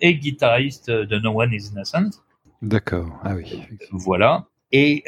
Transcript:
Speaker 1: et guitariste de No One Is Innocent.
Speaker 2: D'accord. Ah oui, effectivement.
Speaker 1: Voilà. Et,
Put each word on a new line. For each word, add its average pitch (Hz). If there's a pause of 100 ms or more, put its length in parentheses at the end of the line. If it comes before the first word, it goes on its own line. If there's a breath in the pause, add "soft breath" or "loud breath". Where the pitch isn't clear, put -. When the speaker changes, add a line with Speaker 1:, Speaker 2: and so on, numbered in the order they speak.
Speaker 1:
et 175
guitariste 135
de 107
No 110
One 120
Is 104
Innocent. 160 (400)
Speaker 2:
D'accord. 101 (160)
Ah 98
oui, 85
effectivement. -
Speaker 1:
Voilà. 101 (260)
Et, 147